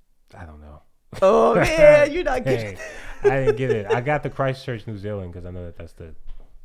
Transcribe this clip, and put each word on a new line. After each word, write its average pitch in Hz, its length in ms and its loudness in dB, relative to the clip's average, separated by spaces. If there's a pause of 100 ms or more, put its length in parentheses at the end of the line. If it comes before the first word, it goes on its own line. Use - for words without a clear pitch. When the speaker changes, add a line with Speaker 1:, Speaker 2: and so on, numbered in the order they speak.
(380)
Speaker 1:
I 90 80 -18
don't 76 160 -20
know. 76 200 -20 (400)
Speaker 2:
Oh, 220 340 6
Speaker 1:
<laughs> - 0 -
Speaker 2:
man, 294 560 6
you're 349 120 -4
not 269 200 -4
Speaker 1:
Dang. 123 320 -4
Speaker 2:
good. - 560 -4
Speaker 1:
I - 140 0
didn't 427 120 2
get 131 140 -2
it. - 160 -2
I 440 140 0
got 143 220 -2
the 135 60 -6
Christchurch, 131 580 -6
New 110 100 -10
Zealand, 98 360 -8
'cause 87 120 -14
I 90 60 -12
know 90 140 -10
that 85 120 -14
that's 85 160 -16
the 80 220 -16 (500)